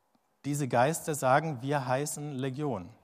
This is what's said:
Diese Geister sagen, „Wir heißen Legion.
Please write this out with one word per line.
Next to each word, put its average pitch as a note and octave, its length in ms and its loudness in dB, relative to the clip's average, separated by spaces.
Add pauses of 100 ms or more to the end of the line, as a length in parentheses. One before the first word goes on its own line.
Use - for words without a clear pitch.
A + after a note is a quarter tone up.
(460)
Diese C#3+ 200 -2
Geister C#3 480 2
sagen, C#3 460 2
„Wir C#3 260 -2
heißen D3 500 -2
Legion. B2+ 520 -4 (160)